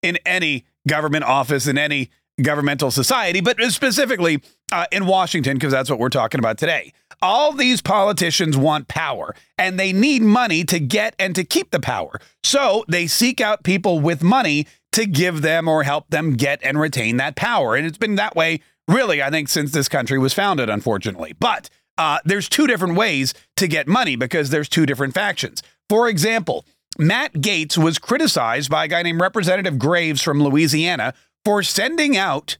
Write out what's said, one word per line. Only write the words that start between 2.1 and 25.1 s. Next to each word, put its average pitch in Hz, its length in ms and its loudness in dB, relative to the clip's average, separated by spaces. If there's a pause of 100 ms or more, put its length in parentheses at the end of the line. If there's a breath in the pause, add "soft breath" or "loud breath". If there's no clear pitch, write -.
governmental 143 500 0
society, 190 480 0
but 226 200 0 (120)
specifically, 208 720 0 (280 soft breath)
uh, 175 200 -2
in 190 160 -2
Washington, 165 500 0
'cause 135 140 0
that's 131 180 0
what 139 80 -2
we're 123 120 0
talking 123 280 -2
about 113 220 0
today. 151 320 -2 (300 loud breath)
All 262 320 2
these 254 280 0
politicians 180 760 0
want 151 320 0
power, 135 440 -6 (240 soft breath)
and 185 220 -2
they 190 120 0
need 240 300 2
money 214 440 4
to 180 140 0
get 208 380 -2
and 190 160 -2
to 180 100 0
keep - 280 -2
the 165 80 0
power. 101 400 -6 (240 soft breath)
So 226 440 2
they 175 200 0
seek 247 340 0
out 214 220 0
people 185 360 0
with 151 220 0
money 165 460 2 (240 soft breath)
to 220 160 0
give 165 340 0
them 160 260 0
or 156 160 2
help 147 260 -4
them 156 240 0
get 139 280 0
and 139 180 -2
retain 123 380 -2
that 139 180 -2
power. 180 400 0
And 151 120 0
it's 156 100 -10
been 214 180 -2
that 208 200 -2
way, 165 240 2 (280 soft breath)
really, 180 360 2
I 139 80 0
think, 151 180 -2
since 147 220 -2
this 143 180 0
country 135 300 0
was 131 140 2
founded, 175 360 0
unfortunately. 98 680 -4
But, 220 300 -2 (280)
uh, 156 280 0
there's 196 240 -2
two 294 180 2
different 180 280 0
ways 165 380 0 (220 soft breath)
to 190 120 0
get 151 200 -2
money 175 300 2
because 131 320 -2
there's 147 200 0
two 160 160 4
different 135 280 -2